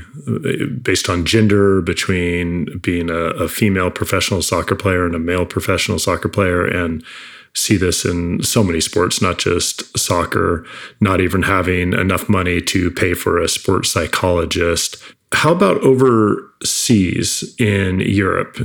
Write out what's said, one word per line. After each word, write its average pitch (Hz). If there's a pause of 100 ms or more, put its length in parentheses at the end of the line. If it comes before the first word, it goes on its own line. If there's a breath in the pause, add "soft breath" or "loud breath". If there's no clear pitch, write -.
(280)
uh, - (160)
based -
on 90
gender 101
between 87
being 87
a, 82
a 82
female 95
professional 95
soccer 87
player 90
and 85
a 82
male 87
professional 92
soccer 87
player, 90
and 85 (520 loud breath)
see -
this 87
in 87
so -
many 85
sports, -
not 90
just -
soccer, 87 (340 loud breath)
not 95
even 90
having 90
enough 92
money 90
to 90
pay 87
for 87
a 85
sports -
psychologist. 85 (300 loud breath)
How 151
about 185
overseas 110
in 98
Europe? 95